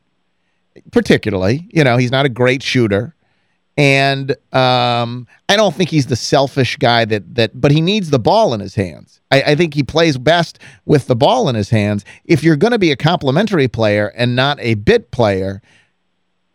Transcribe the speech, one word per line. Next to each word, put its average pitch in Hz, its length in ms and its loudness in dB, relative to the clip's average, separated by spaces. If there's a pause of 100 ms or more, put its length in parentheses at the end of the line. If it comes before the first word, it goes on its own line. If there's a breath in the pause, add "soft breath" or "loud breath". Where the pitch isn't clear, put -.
(920)
particularly. 120 800 -2
You 156 120 2
know, 120 120 2
he's 123 140 0
not 135 160 0
a - 20 -2
great 127 340 0
shooter. 113 520 -2 (640)
And, 139 560 0 (200)
um, 123 760 -2 (220 soft breath)
I 196 80 2
don't 214 180 0
think 185 140 -2
he's 151 180 0
the 127 100 -2
selfish 139 600 -2
guy 117 300 2
that, 107 300 -6
that, 117 220 -2
but 139 120 2
he 151 100 4
needs 185 300 -2
the 139 80 2
ball 175 340 2
in 107 80 -4
his 98 140 -12
hands. 78 460 -8 (100)
I, 139 120 2
I 151 120 0
think 156 180 0
he 147 100 0
plays 151 360 0
best 160 400 0 (260 loud breath)
with 143 220 0
the 127 100 0
ball 185 320 0
in 123 60 -2
his 104 160 -4
hands. 104 340 0 (200 loud breath)
If 151 200 0
you're 160 120 4
gonna 226 220 2
be 170 120 2
a 135 60 -2
complimentary 160 720 0
player 104 400 0
and 120 280 -4
not 135 240 -2
a 113 140 -2
bit 202 380 0
player, 98 500 -2 (920 soft breath)